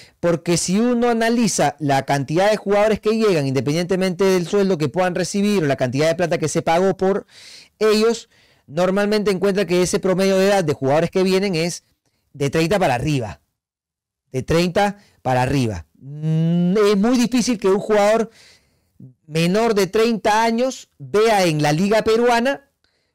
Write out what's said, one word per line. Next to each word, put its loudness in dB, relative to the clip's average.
Porque 0
si -2
uno 2
analiza 0
la 0
cantidad 0
de 2
jugadores 0
que 0
llegan, 0
independientemente -2
del 2
sueldo 0
que -2
puedan -2
recibir -2
o 0
la -2
cantidad -2
de -2
plata -2
que -4
se -4
pagó 0
por -2
ellos 0
normalmente 0
encuentran -2
que 0
ese -2
promedio 0
de 4
edad 2
de -2
jugadores 0
que 0
vienen 0
es -4
de -4
treinta 0
para 2
arriba. -4
De -6
treinta -2
para 0
arriba. -2
Mm, -2
es 2
muy 2
difícil 0
que -2
un 2
jugador 2
menor 0
de 0
treinta 0
años -2
vea 2
en 0
la 2
liga 2
peruana 0